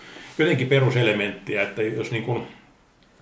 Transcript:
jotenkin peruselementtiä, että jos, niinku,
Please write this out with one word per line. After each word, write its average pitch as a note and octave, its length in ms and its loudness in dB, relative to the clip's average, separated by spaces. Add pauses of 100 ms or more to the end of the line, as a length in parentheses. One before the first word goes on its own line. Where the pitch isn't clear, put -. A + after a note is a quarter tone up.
(380)
jotenkin D3+ 300 2
peruselementtiä, A2 920 2
että G#2 200 -2
jos, A2+ 300 -2
niinku, A2+ 360 -4 (760)